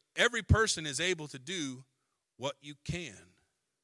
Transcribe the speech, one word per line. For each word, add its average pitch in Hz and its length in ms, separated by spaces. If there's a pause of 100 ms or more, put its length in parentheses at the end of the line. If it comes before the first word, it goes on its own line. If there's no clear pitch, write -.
(160)
every 220 280
person 202 420
is 139 140
able 165 300
to 135 100
do 135 440 (540)
what 135 240
you 147 140 (100)
can. 170 280 (720)